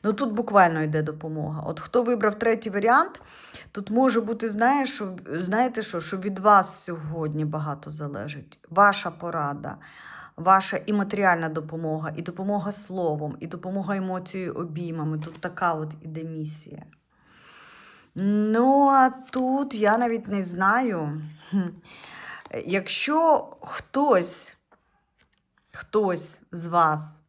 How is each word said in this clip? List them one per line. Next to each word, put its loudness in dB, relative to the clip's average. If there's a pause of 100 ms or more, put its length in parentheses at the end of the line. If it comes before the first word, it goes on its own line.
Ну, 2
тут -2
буквально 4
йде 0
допомога. -6
От -8
хто 0
вибрав 0
третій 0
варіант, 2 (500)
тут -10
може 4
бути, -4
знаєш, 2
що, -8 (120)
знаєте -2
що, -6
що -6
від -6
вас 6
сьогодні -4
багато -6
залежить. -10 (100)
Ваша 4
порада, -6 (580)
ваша 4
і -2
матеріальна 2
допомога, -4
і -8
допомога -4
словом, -4
і -10
допомога -6
емоцією, -6
обіймами. -6
Тут -10
така -2
от -6 (120)
іде -10
місія. -12 (1300)
Ну, 4
а 8
тут -2
я 4
навіть -2
не -2
знаю. 0 (280)
Хм. 0 (1040)
Якщо 2 (140)
хтось, 0 (1160)
хтось -2 (120)
з -10
вас 2 (140)